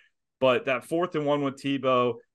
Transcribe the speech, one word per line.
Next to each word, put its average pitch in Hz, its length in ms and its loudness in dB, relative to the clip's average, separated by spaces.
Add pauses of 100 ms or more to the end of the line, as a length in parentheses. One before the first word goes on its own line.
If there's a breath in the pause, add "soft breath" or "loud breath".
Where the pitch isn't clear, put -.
(380 loud breath)
but 123 280 2
that 127 180 -2
fourth 170 300 -4
and 151 120 -4
one 147 160 2
with 139 180 -4
Tebow, 127 560 0 (180)